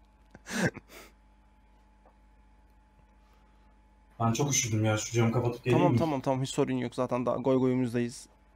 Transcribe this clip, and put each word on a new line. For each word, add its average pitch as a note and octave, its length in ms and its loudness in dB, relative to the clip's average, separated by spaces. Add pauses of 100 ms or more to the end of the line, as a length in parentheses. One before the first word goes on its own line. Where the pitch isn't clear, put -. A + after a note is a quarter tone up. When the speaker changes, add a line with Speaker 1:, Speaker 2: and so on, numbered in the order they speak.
(460)
Speaker 1:
<laughs> F#3 220 -2 (3500)
Speaker 2:
Ben A2+ 120 2
çok D3 200 0
üşüdüm A2 320 0
ya. G#2+ 120 2
Şu - 160 -8
camı A#2 200 2
kapatıp A#2+ 320 -2
geleyim B2 140 4
Speaker 1:
Tamam, F3 140 4
Speaker 2:
mi? A#2 60 4
Speaker 1:
tamam, C#3+ 220 0
tamam. C3 220 -2
Hiç C3+ 80 -4
sorun C3 220 0
yok. B2 220 -4
Zaten B2 320 -2
daha A#2+ 100 0
goy C3 220 2
goyumuzdayız. B2 680 0 (280)